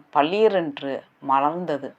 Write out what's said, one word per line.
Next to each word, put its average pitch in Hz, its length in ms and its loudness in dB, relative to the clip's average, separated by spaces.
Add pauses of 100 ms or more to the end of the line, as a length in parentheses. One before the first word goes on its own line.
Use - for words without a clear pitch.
(160)
பளீரென்று 160 760 2 (380)
மலர்ந்தது. 143 680 0